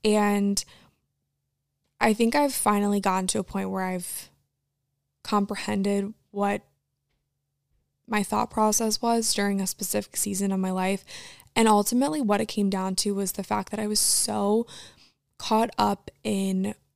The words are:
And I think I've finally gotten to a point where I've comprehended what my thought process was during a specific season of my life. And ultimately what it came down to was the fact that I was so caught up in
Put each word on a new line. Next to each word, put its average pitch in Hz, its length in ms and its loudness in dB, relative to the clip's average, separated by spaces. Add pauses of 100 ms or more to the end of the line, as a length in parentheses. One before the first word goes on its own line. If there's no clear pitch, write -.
And 208 600 2 (1400)
I 226 140 4
think 226 220 2
I've 285 180 2
finally 202 460 2
gotten 190 260 0
to 214 140 -2
a 190 40 -4
point 190 280 -6
where 190 140 -4
I've 185 440 -8 (920)
comprehended 202 920 -2 (160)
what 202 320 -2 (1500)
my 208 140 0
thought 214 300 -2
process 220 500 2
was 233 320 2
during 202 260 0
a 190 80 -2
specific - 480 -6
season 196 360 -2
of 190 80 0
my 185 100 0
life. 185 340 -2 (520)
And 226 120 6
ultimately 247 540 4
what 202 180 2
it 214 80 -2
came 202 220 0
down 190 280 -2
to 202 160 -2
was 196 200 -2
the 196 100 -6
fact 208 280 -4
that 208 80 -6
I 214 80 -4
was 214 120 0
so 214 680 0 (720)
caught 226 400 0
up 208 320 0 (140)
in 196 500 -2 (220)